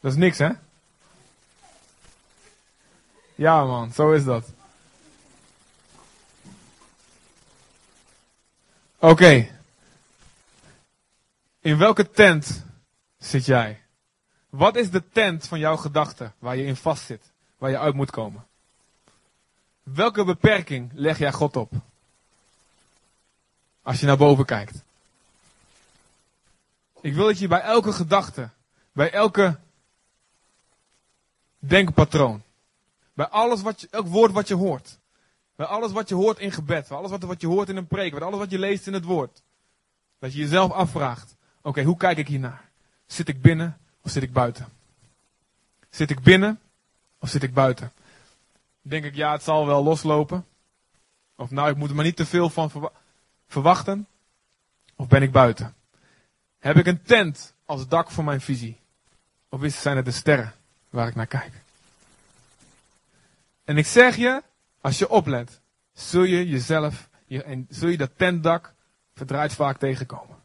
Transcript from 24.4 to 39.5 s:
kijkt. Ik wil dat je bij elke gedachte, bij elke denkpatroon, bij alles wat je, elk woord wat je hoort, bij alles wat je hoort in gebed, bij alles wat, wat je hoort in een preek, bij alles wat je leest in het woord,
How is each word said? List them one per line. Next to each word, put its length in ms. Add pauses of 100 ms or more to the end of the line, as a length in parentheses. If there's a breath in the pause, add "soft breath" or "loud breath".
kijkt. 380 (2250)
Ik 140
wil 120
dat 120
je 100
bij 120
elke 320
gedachte, 560 (440)
bij 200
elke 460 (2000)
denkpatroon, 840 (720)
bij 140
alles 360
wat 180
je, 100
elk 160
woord 260
wat 160
je 60
hoort, 440 (580)
bij 100
alles 260
wat 160
je 60
hoort 240
in 140
gebed, 360
bij 80
alles 140
wat, 120
wat 180
je 60
hoort 220
in 80
een 100
preek, 260
bij 100
alles 160
wat 120
je 80
leest 280
in 60
het 120
woord, 380 (760)